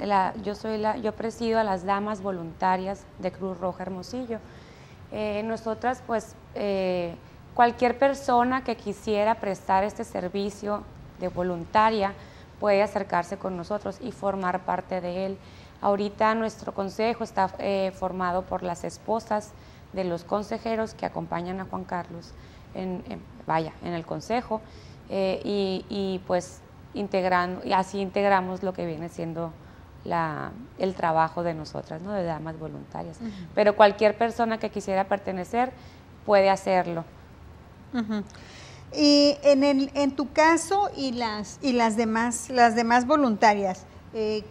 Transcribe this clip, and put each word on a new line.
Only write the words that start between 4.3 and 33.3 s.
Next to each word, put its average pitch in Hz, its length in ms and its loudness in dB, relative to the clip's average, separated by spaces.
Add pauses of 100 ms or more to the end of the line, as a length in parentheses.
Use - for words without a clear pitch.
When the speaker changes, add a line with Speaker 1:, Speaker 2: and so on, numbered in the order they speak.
Speaker 1:
Eh, 214 340 -4
nosotras, 226 640 -4
pues, 220 280 -4 (200)
eh, 185 640 -2 (380)
cualquier 240 440 4
persona 262 640 2
que 233 140 -4
quisiera 208 600 0
prestar 190 480 0
este 214 200 -4
servicio 202 800 -4 (360)
de 180 100 -4
voluntaria 190 840 2 (480)
puede 202 220 4
acercarse 190 540 0
con 190 200 -6
nosotros 196 440 -6
y 233 120 -8
formar 185 520 -2
parte 180 380 -2
de 180 240 -4
él. 196 120 -6 (440)
Ahorita 208 520 2
nuestro - 380 -4
consejo 220 500 -2
está, 190 360 0
eh, 190 400 0
formado 185 440 -2
por 185 200 -6
las 175 220 -6
esposas 214 640 -4 (420)
de 190 120 -2
los 170 200 -2
consejeros 220 680 -2
que - 100 -6
acompañan 170 560 -6
a 185 60 -10
Juan 185 180 -8
Carlos 170 480 -8 (420)
en, 185 360 -6
en, - 100 -10 (260)
vaya, 160 260 -2 (100)
en 175 100 -6
el 165 140 -6
consejo, 220 560 -4 (480)
eh, 190 340 0
y, 196 460 -2
y, 190 360 -2
pues, 180 340 -4 (340)
integrando, 180 680 0
y 196 120 0
así 190 260 0
integramos 190 640 2
lo 185 100 -2
que 175 140 -6
viene 165 240 -6
siendo 165 420 -6 (500)
la, 160 480 -2 (280)
el 185 160 0
trabajo 160 480 2
de 170 100 0
nosotras, 156 480 -8
¿no? 196 120 -8
De 190 120 -2
damas 160 340 -6
voluntarias. 151 640 -10
Speaker 2:
Ujú. 226 100 -8 (240)